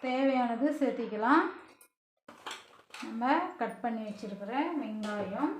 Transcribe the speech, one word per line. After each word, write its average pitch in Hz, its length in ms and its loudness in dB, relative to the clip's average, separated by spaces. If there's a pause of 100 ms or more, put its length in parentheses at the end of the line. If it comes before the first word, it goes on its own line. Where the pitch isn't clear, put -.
தேவையானது 254 600 2 (120)
சேர்த்திக்கலாம். 233 640 4 (1600)
நம்ம 233 300 2 (260)
கட் 220 240 -4
பண்ணி 226 240 -2
வச்சிருக்கிற 202 460 -8 (260)
வெங்காயம் 214 800 -2